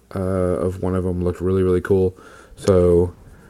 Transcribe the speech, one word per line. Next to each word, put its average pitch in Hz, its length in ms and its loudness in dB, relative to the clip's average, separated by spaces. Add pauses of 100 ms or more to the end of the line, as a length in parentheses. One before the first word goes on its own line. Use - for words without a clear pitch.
(140)
uh, 101 60 -6
of 92 640 -2
one 92 140 -2
of 90 100 -2
'em 90 180 -4
looked 87 180 -4
really, 92 220 0
really 90 180 2
cool. 92 340 0 (400)
So, 90 580 2 (360)